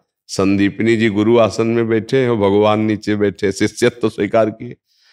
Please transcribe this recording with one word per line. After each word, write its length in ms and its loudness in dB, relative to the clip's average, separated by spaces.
संदीपनी 720 0
जी 120 0
गुरु 300 2
आसन 280 0
में 220 -2
बैठे 280 -2
हैं, 240 0
भगवान 400 2
नीचे 360 -2
बैठे, 360 -2
शिष्यत्व 480 -2
तो 80 0
स्वीकार 420 0
किए। 260 -14